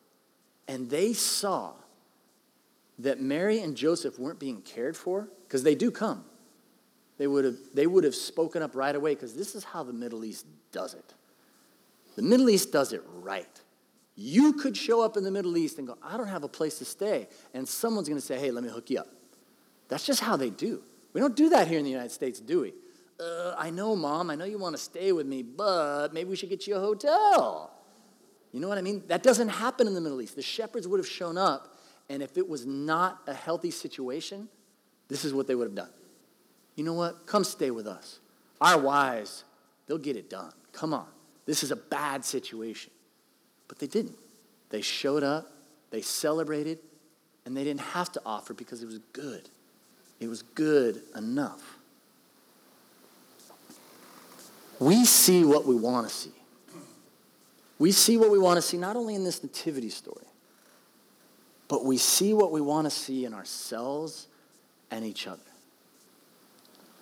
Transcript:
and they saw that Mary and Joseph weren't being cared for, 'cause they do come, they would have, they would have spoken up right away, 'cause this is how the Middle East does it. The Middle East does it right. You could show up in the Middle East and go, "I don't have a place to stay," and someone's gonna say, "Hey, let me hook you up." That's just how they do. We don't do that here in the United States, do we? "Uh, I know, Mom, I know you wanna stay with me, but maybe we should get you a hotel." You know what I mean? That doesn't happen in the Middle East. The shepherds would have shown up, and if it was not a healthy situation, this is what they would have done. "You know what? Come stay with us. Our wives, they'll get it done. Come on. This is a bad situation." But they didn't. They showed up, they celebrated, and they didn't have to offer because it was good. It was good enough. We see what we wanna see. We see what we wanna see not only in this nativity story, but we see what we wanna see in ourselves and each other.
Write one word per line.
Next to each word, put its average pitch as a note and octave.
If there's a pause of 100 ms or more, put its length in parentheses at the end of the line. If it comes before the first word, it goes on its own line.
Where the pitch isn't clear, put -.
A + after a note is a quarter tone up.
(680)
and B2+
they F3+
saw D3+ (1300)
that B2+
Mary E3
and D#3+
Joseph D3
weren't C3+
being B2+
cared B2+
for, G3 (220)
'cause C3
they D3+
do F#3+
come, - (960)
they C#3+
would C#3
have, B2+ (160)
they C#3+
would F3+
have C#3
spoken D#3+
up C#3+
right C3+
away, C#3+
'cause B2
this F#3
is G3
how E3+
the B2
Middle A#2
East G#2 (260)
does F2+
it. - (1000)
The G2+
Middle A#3+
East F#3+
does C#3
it F#2
right. F2+ (540)
You F3
could C4
show A#3
up A3
in G3
the F#3+
Middle F3+
East D#3+
and C3+
go, A#2+
"I F3
don't A#3+
have F#3
a C#3+
place D3+
to B2+
stay," E3+ (280)
and C3
someone's G#3+
gonna D3
say, C3
"Hey, C3+
let A#2+
me A#2+
hook A2+
you A#2
up." - (760)
That's A3
just C#4
how A3
they C3
do. - (300)
We -
don't B3
do D#4
that A#3+
here E3
in D3
the C3+
United B2
States, B2+
do C#3+
we? G2+ (440)
"Uh, E3+
I E3
know, G#3
Mom, D#3+
I D3+
know E3
you G#3
wanna E3+
stay F#3
with D#3+
me, C3+
but D3
maybe E3+
we F#3+
should F3+
get F#3
you G3+
a F#3+
hotel." G#3+ (800)
You B2
know E3+
what G3+
I F#3+
mean? G3
That F3+
doesn't A#3
happen A3
in G3
the F3
Middle C#3
East. G#2+
The C3+
shepherds G#3+
would F#3+
have F3
shown E3+
up, E3+ (340)
and C#3+
if C3+
it F#3
was C#3
not D#3
a C#3
healthy E3+
situation, D#3+ (580)
this C#3+
is C#3+
what C3+
they C3
would A#2+
have G2
done. F#2 (840)
"You D3
know E3
what? E3+
Come G#3
stay C#3
with A2+
us. - (420)
Our E3+
wives, C3+ (440)
they'll D3+
get C#3
it F2+
done. F2+ (180)
Come D#3+
on. G#2+ (380)
This D3+
is C3+
a C#3
bad C#3
situation." A2+ (760)
But -
they C#3+
didn't. - (520)
They G#2+
showed C#3+
up, D3+ (380)
they A2+
celebrated, D#3 (640)
and B2+
they C3+
didn't C#3+
have F3
to -
offer G#2+
because A2+
it -
was A2+ (140)
good. C3 (720)
It A#2
was A2+
good C#3+ (120)
enough. B2 (3000)
We G3
see F3+
what D3
we C3
wanna A#2
see. - (1500)
We E3
see A3+
what A3
we G3+
wanna F3
see E3+
not F#3
only A3+
in F#3+
this F3
nativity C3+
story, - (1500)
but A#2+
we C3
see G3
what G3
we D#3
wanna D3+
see C3
in A2+
ourselves B2+ (640)
and A2+
each G#2+
other. F#2+ (1600)